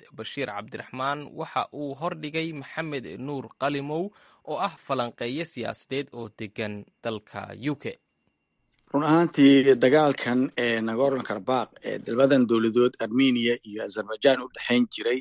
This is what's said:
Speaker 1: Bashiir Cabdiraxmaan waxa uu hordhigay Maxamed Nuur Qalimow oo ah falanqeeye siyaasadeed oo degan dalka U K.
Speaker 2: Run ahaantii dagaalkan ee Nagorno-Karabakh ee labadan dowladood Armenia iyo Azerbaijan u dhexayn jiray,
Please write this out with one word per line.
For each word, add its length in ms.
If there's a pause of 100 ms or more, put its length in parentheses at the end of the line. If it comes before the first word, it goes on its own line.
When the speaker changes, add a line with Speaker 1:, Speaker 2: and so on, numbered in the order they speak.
(160)
Speaker 1:
Bashiir 320
Cabdiraxmaan 880
waxa 380
uu 260
hordhigay 540
Maxamed 520 (140)
Nuur 260 (140)
Qalimow 480 (400)
oo 100
ah 220
falanqeeye 640
siyaasadeed 680
oo 160 (100)
degan 460 (180)
dalka 480 (200)
U 40
K. 240 (920)
Speaker 2:
Run 100
ahaantii 720
dagaalkan 640 (160)
ee 240
Nagorno-Karabakh 880 (140)
ee 220
labadan 420
dowladood 520
Armenia 640
iyo 200
Azerbaijan 580
u 60
dhexayn 400
jiray, 340